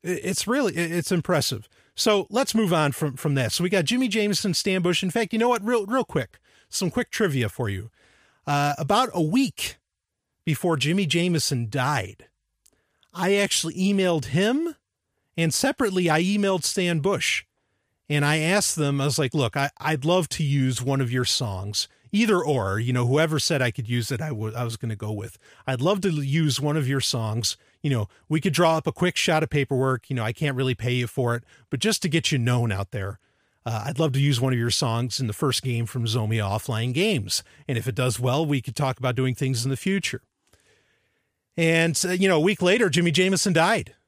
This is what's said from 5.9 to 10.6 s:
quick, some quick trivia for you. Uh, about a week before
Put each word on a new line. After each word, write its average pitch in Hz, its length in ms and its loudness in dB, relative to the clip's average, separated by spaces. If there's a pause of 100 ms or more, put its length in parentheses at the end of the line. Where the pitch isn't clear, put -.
quick, - 360 -4 (280)
some 185 220 -2
quick - 200 -2
trivia 135 380 0
for 110 220 -4
you. 98 200 -8 (560)
Uh, 143 300 0
about 208 380 2
a 180 80 0
week 196 540 0 (680)
before 160 320 0